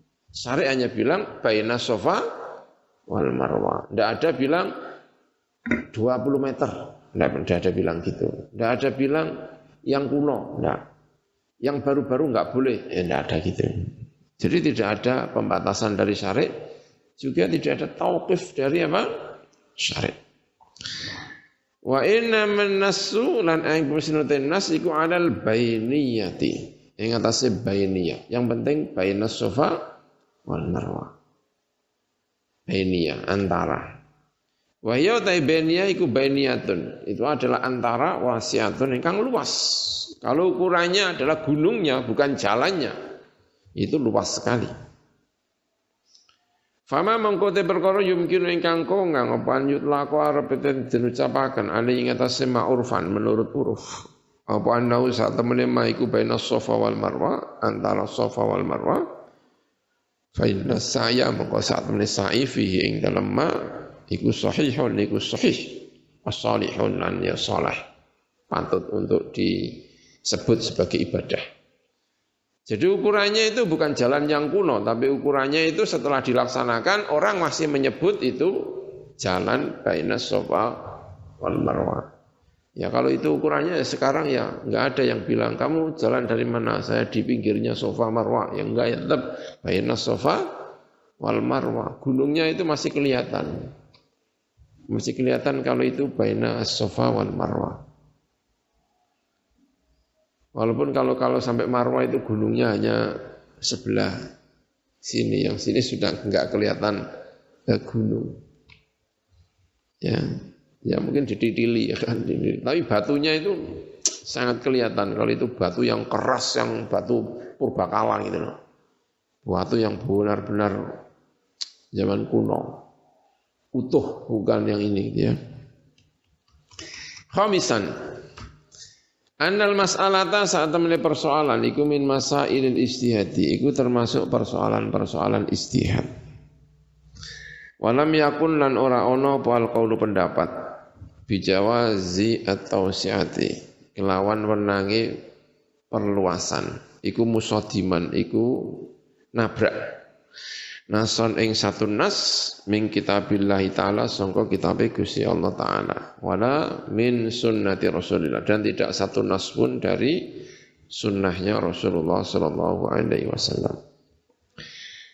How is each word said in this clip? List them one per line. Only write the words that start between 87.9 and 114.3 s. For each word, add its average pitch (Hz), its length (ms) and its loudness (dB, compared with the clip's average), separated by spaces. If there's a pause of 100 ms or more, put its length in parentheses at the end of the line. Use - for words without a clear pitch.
Marwa." 110 480 0
Ya 101 80 -4
enggak 113 260 0
ya, 120 160 -2
tetap 147 160 2 (380)
baina 107 400 0
Safa 123 360 0 (840)
wal 113 240 0
Marwa. 117 560 -2
Gunungnya 143 480 2
itu 160 160 0
masih 156 320 -2
kelihatan. 123 800 -2 (1120)
Masih 110 320 -4
kelihatan 127 480 0
kalau 127 160 2
itu 131 240 0
baina 113 560 0
Safa 117 480 0
wal 107 180 0
Marwa. - 640 -4 (2500)
Walaupun 117 400 0
kalau, 131 240 2
kalau 127 240 0
sampai 117 240 0
Marwa 127 400 2
itu 131 160 0
gunungnya 110 560 2
hanya 110 400 0 (400)
sebelah 104 560 -2 (880)
sini, 107 480 0
yang 104 80 -2
sini 110 240 0
sudah 101 480 -2
nggak 95 240 2
kelihatan, 104 560 0 (560)
eh, 107 160 2
gunung. 110 560 -4 (1600)
Ya, - 240 0 (640)
ya - 160 2
mungkin 143 240 0
dididili 117 640 0
ya - 80 -2
kan, 117 240 -2
dididili. - 400 0
Tapi 143 240 0
batunya 143 480 2
itu 170 240 -2 (480)
sangat 123 560 -2